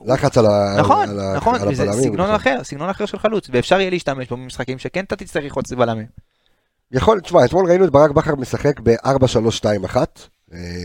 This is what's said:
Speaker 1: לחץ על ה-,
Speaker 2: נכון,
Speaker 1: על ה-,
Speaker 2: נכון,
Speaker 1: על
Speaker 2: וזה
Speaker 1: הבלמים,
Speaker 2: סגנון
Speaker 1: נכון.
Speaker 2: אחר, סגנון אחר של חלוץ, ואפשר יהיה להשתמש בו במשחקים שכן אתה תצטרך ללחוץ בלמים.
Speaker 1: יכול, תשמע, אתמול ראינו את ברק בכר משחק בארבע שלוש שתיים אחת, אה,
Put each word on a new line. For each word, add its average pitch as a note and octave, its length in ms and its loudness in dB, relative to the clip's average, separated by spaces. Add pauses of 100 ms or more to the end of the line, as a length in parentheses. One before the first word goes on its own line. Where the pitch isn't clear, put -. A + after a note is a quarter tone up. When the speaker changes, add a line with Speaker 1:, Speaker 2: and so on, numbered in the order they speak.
Speaker 1:
לחץ C3 320 0
על A#2 80 6
ה-, G2+ 340 2
Speaker 2:
נכון, - 300 2
Speaker 1:
על G2+ 100 -6
ה-, F#3+ 160 -4
Speaker 2:
נכון, A#3 260 0
Speaker 1:
על G3+ 60 -2
Speaker 2:
וזה C3 160 -2
Speaker 1:
הבלמים, G#2+ 200 0
Speaker 2:
סגנון C3 180 -2
Speaker 1:
נכון. G#3 140 0
Speaker 2:
אחר, B3+ 280 -2
סגנון D3 260 -10
אחר G3+ 160 -6
של G3+ 140 -10
חלוץ, G#3+ 340 -2
ואפשר B2+ 260 2
יהיה F#3+ 100 0
להשתמש C#3 380 -4
בו B2 100 -8
במשחקים B2+ 420 -10
שכן F3 240 -8
אתה G3 120 -6
תצטרך F3 280 -6
ללחוץ C#3 280 -6
בלמים. A#2 340 -2 (880)
Speaker 1:
יכול, F#3 280 2
תשמע, E3 260 4
אתמול F3 240 0
ראינו F#3 160 4
את E3 40 2
ברק C#3+ 220 6
בכר D3+ 240 0
משחק C#3 440 -2
בארבע A#2+ 480 2
שלוש A2+ 300 0
שתיים G#2 260 -2
אחת, - 360 -2 (340)
אה, E2+ 60 -18 (260)